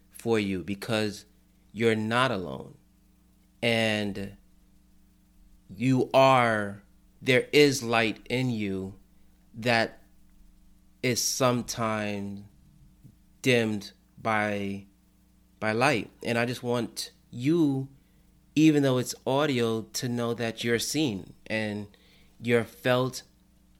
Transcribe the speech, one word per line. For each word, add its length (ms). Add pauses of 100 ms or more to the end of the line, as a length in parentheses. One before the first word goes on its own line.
(100)
for 280
you 260
because 640 (440)
you're 240
not 360
alone. 440 (840)
And 760 (1300)
you 460
are, 680 (380)
there 320
is 300
light 480
in 200
you 440 (600)
that 480 (1000)
is 200
sometimes 1200 (1000)
dimmed 500 (280)
by, 680 (720)
by 120
light. 380 (140)
And 140
I 80
just 160
want 500 (180)
you, 580 (680)
even 260
though 160
it's 160 (100)
audio, 580
to 260
know 260
that 300
you're 160
seen 540 (120)
and 400 (540)
you're 240
felt 580 (580)